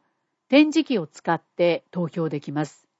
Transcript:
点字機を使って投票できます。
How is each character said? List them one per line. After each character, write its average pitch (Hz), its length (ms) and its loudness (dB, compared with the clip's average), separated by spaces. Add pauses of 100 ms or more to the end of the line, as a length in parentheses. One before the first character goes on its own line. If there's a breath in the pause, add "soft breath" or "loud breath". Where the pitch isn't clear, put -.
(480)
点 302 220 4
字 302 160 -2
機 233 140 -2
を 156 80 -6
使 - 260 -6
っ 160 80 -4
て - 480 -2
投 175 180 -4
票 160 220 -6
で 147 100 -6
き 147 120 -12
ま 143 140 -4
す。 - 220 -20 (120)